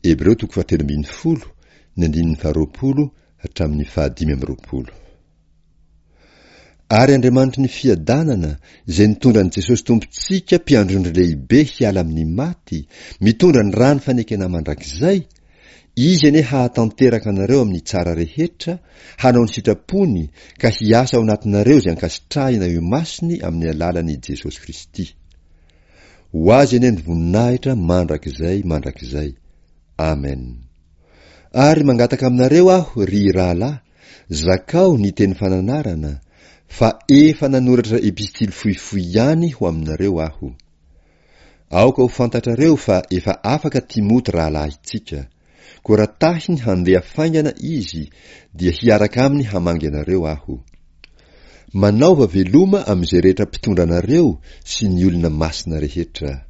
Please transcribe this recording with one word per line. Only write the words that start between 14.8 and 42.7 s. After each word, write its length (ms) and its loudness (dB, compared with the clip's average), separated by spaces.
izy 320 4
anie 240 6
hahatanteraka 800 0
anareo 320 2
amin'ny 180 -4
tsara 380 -4
rehetra, 580 -6
hanao 220 4
ny 80 -6
sitrapony, 720 -2
ka 100 0
hiasa 480 2
ao 60 2
anatinareo 580 2
izay 140 -2
ankasitrahina 720 -4
io 140 -2
masiny 600 -4
amin'ny 320 -4
alalan'i 540 -4
Jesosy 340 -10
Kristy. 460 -14
Ho 200 2
azy 240 4
anie 140 4
ny 160 -4
voninahitra 680 0
mandrakizay, 880 -2
mandrakizay. 680 -6
Amen. 680 -6
Ary 300 4
mangataka 440 2
aminareo 460 4
aho, 320 0
ry 260 2
rahalahy, 460 -2
zakao 680 0
ny 160 0
teny 240 0
fananarana, 840 -4
fa 300 0
efa 420 6
nanoratra 520 2
epistily 500 -4
fohifohy 520 -6
ihany 500 0
ho 140 -4
aminareo 500 -4
aho. 320 -8
Aoka 320 2
ho 60 4
fantatrareo 680 0